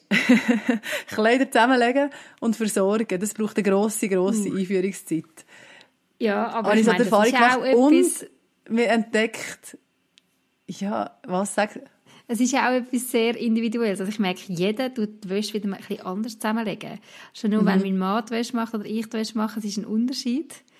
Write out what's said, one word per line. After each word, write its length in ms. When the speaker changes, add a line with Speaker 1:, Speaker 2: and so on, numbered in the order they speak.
Speaker 1:
<laughs> 960
Kleider 440
zusammenlegen 580
und 160
versorgen, 640
das 140
braucht 240
eine 60
grosse, 460
grosse 400
Speaker 2:
Uh. 80
Speaker 1:
Einführungszeit. 880
Speaker 2:
Ja, 280
aber 220
Speaker 1:
Habe 100
Speaker 2:
ich 0
Speaker 1:
ich 60
so 80
Speaker 2:
meine, 100
Speaker 1:
die 60
Speaker 2:
das 100
Speaker 1:
Erfahrung 140
Speaker 2:
ist 240
auch 60
Speaker 1:
gemacht. 360
Speaker 2:
etwas 240
Speaker 1:
Und 60
wir 120
entdeckt, 880
ja, 440
was 260
sag, 260
Speaker 2:
Es 120
ist 140
ja 160
auch 40
etwas 380
sehr 260
Individuelles. 600
Also 120
ich 80
merke, 280
jeder 460
tut 320
die 40
Wäsche 260
wieder 140
ein 80
bisschen 280
anders 340
zusammenlegen. 600
Schon 180
nur, 120
Speaker 1:
Mhm. 40
Speaker 2:
wenn 140
mein 160
Mann 280
die 60
Wäsche 240
macht 180
oder 120
ich 240
die 80
Wäsche 200
mache, 220
es 60
ist 120
ein 80
Unterschied. 680